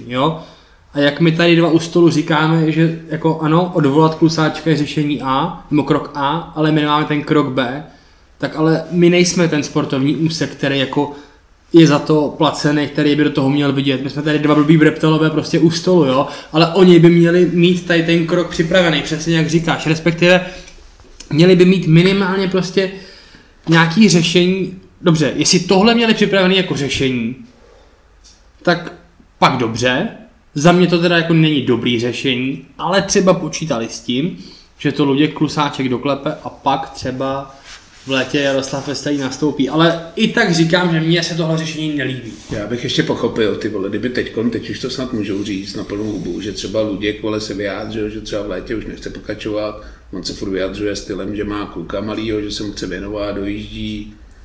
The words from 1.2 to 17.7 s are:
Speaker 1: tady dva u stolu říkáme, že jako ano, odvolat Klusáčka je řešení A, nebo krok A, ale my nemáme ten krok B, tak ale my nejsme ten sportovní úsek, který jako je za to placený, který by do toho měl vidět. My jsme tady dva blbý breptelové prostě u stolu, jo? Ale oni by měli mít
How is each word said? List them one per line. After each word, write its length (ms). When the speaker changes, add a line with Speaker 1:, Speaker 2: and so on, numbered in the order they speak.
Speaker 1:
tady 240
dva 140
u 100
stolu 300
říkáme, 640
že 280
jako 300
ano, 360
odvolat 400
Klusáčka 540
je 80
řešení 440
A, 500
nebo 120
krok 320
A, 220
ale 160
my 100
nemáme 240
ten 180
krok 260
B, 340
tak 180
ale 360
my 180
nejsme 380
ten 160
sportovní 520
úsek, 360
který 280
jako 320
je 140
za 120
to 380
placený, 500
který 280
by 80
do 60
toho 200
měl 240
vidět. 300
My 60
jsme 120
tady 180
dva 160
blbý 220
breptelové 520
prostě 300
u 120
stolu, 340
jo? 220
Ale 220
oni 260
by 100
měli 440
mít 320